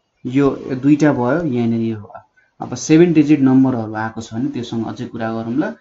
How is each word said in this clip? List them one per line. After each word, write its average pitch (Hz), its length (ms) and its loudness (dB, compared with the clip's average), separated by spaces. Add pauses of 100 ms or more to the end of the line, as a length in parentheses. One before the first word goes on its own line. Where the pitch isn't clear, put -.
(240)
यो 135 260 2 (320)
दुईटा 147 300 4
भयो, 127 320 0
यहाँनिर 117 360 0
यो 113 160 -4
भयो। - 300 -18 (340)
अब - 140 -10
सेभेन 165 380 4
डिजिट 151 280 4
नम्बरहरू 127 540 2
आएको 110 260 -8
छ 110 140 -14
भने 131 140 -4
त्योसँग 117 380 -6
अझै 113 200 -10
कुरा 113 260 -8
गरौँला, 117 380 -4 (100)